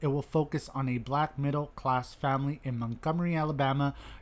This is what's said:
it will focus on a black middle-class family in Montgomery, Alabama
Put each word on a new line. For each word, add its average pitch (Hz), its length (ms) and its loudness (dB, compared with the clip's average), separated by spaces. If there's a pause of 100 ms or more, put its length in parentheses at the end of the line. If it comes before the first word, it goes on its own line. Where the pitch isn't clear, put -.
it 156 60 2
will 143 160 2
focus 151 500 0
on 131 160 0
a 123 80 0
black 143 400 0
middle-class 139 760 0
family 139 480 0
in 123 160 -2
Montgomery, 160 560 0
Alabama 143 580 2 (280)